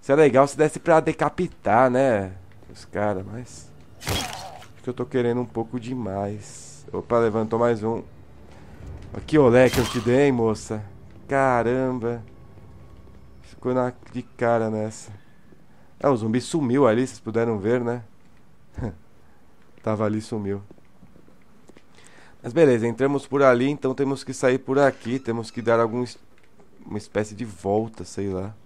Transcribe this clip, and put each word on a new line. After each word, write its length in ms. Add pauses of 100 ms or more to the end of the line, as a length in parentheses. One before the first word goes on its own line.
Isso 80
é 40
legal 300
se 120
desse 240
pra 180
decapitar, 880
né? 440 (360)
Os 140
caras, 420
mas 460 (300)
acho 840
que 60
eu 40
tô 120
querendo 340
um 60
pouco 340
demais. 1120
Opa, 280
levantou 380
mais 240
um. 220 (1120)
Ó, 100
que 140
olé 300
que 80
eu 80
te 160
dei, 280
moça. 540 (420)
Caramba. 960 (1200)
Ficou 300
na, 200 (180)
de 120
cara 460
nessa. 400 (880)
É, 120
o 80
zumbi 240
sumiu 440
ali, 220
vocês 140
puderam 360
ver, 220
né? 240 (720)
<laughs> 160 (880)
Tava 220
ali, 160
sumiu. 420 (1800)
Mas 100
beleza, 340
entramos 400
por 160
ali, 280
então 260
temos 260
que 120
sair 240
por 200
aqui. 400
Temos 320
que 120
dar 180
algum 240
es-, 160 (680)
uma 120
espécie 360
de 120
volta, 580
sei 240
lá. 260 (120)